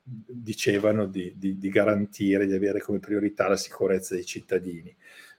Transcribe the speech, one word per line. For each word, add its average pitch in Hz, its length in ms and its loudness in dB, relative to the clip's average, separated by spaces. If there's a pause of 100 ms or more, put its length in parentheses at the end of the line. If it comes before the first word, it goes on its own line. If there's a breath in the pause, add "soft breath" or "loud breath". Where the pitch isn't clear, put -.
dicevano 107 1080 0
di, 95 300 -6
di, 95 220 -2
di 98 120 -4
garantire, 101 760 2
di 95 80 2
avere 98 260 0
come 101 200 -2
priorità 101 480 0
la 98 80 4
sicurezza 95 580 -2
dei 90 100 -4
cittadini. 90 720 -6 (440 soft breath)